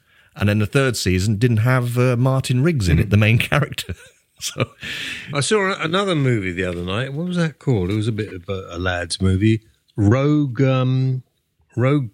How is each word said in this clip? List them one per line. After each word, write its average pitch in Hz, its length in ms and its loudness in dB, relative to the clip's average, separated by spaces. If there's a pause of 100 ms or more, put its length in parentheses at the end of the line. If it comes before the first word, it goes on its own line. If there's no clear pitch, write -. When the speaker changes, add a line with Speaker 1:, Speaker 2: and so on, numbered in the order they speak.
(360)
Speaker 1:
and 107 120 0
then 104 120 2
the 107 60 0
third 131 300 0
season 95 400 0
didn't 117 220 2
have, 123 400 0
uh, 123 180 2
Martin 131 460 0
Riggs 143 260 0
in 82 120 4
it, 104 80 0
Speaker 2:
Mm. - 20 -4
Speaker 1:
the 101 80 4
main 110 200 4
<laughs> - 120 -2
character. - 440 -2 (460)
So - 300 -6 (640)
Speaker 2:
I 143 60 -2
saw 196 320 0
a-, 180 120 -8
another 185 300 0
movie 120 380 0
the 90 120 -2
other 87 200 -4
night. 113 280 -6
What 156 140 -6
was 180 100 -4
that 165 220 -2
called? 95 320 0
It 104 60 -2
was 107 120 -2
a 117 40 0
bit 104 200 -6
of 90 160 -14
a, 92 220 -8
a 87 80 -10
lad's 87 420 -4
movie. 95 400 2 (360)
Rogue, 135 640 2
um, 131 640 2 (520)
Rogue 131 380 0